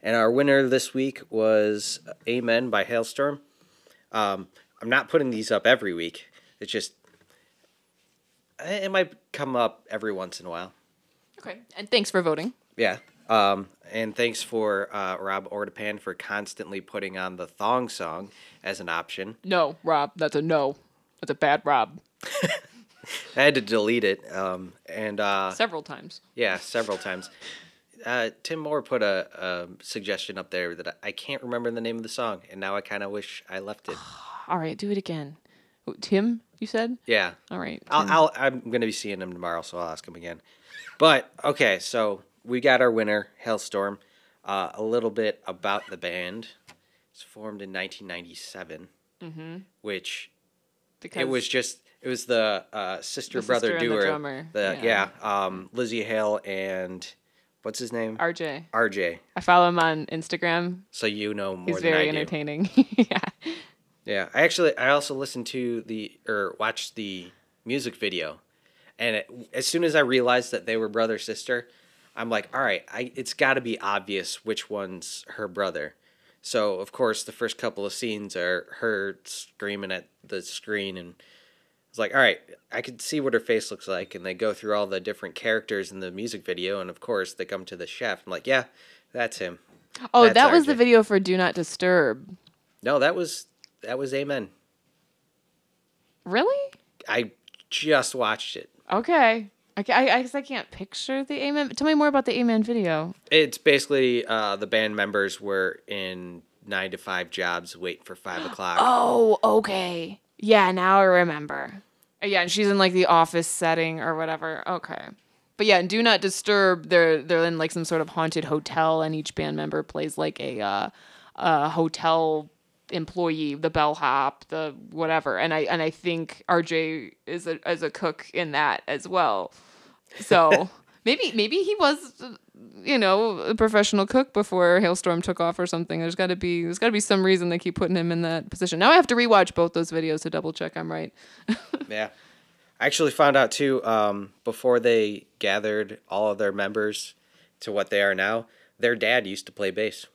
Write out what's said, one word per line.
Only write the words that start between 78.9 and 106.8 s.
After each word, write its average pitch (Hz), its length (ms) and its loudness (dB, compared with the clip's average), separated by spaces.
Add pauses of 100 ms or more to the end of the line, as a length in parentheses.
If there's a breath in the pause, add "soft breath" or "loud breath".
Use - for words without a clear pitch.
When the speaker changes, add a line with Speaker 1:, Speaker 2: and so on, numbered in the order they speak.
Speaker 1:
screaming 101 680 -10
at 90 180 -8 (140)
the 95 200 -8
screen 98 560 -6
and 87 160 -16 (800 soft breath)
it's - 60 -14
like, 104 120 -2
"All 135 80 4
right, 110 200 4 (320)
I 123 100 -6
can 123 160 -12
see - 220 -4
what 131 140 0
her 113 40 6
face 110 320 -2
looks - 160 -14
like," 95 300 -6
and 90 100 -10
they 92 80 -6
go 104 180 -2
through 104 220 -4
all 104 140 -2
the 95 100 -4
different 95 380 -8
characters 107 560 -4
in 95 80 -12
the 92 100 -8
music 104 340 -10
video, 92 360 -4
and 92 100 -10
of 87 80 -16
course, 98 360 -4
they 95 100 -8
come 95 220 -10
to 95 100 -14
the 85 100 -12
chef. 107 400 -6
I'm 92 60 -8
like, - 160 -8
"Yeah, 131 160 2 (480 soft breath)
that's 120 260 -4
him. 90 220 -8 (520 loud breath)
Speaker 2:
Oh, 240 120 10
Speaker 1:
That's 226 100 8
Speaker 2:
that 269 180 8
was 330 140 8
the 294 60 2
Speaker 1:
R - 20 4
J." 233 40 -4
Speaker 2:
video 240 260 8
for 202 160 4
Do 185 160 2
Not 185 180 2
Disturb. 170 800 0 (460)
Speaker 1:
No, 139 160 2
that 147 160 4
was, 175 320 -6 (360)
that 113 140 -6
was 135 160 -4
Amen. 135 360 -4 (1800)
Speaker 2:
Really? 494 480 0 (360)
Speaker 1:
I 110 220 -2 (400)
just 147 460 2
watched 110 400 -2
it. - 140 -14 (200)
Speaker 2:
Okay. 226 600 2 (260)
I 202 80 -4
ca-, - 80 0
I, 240 240 6
I 254 60 2
guess 247 120 -10
I 277 80 -4
can't 262 300 -8
picture 269 500 -6
the 285 220 -6
Amen. 285 240 0
Tell - 180 -2
me 311 80 4
more 294 140 6
about 277 160 4
the - 160 0
Amen 226 240 4
video. 180 500 0 (160)
Speaker 1:
It's 147 260 4
basically, 131 720 4
uh, 107 300 0
the 101 100 -6
band 107 300 2
members 101 440 0
were 95 460 -2
in 90 560 -10 (240)
nine-to-five 92 640 -4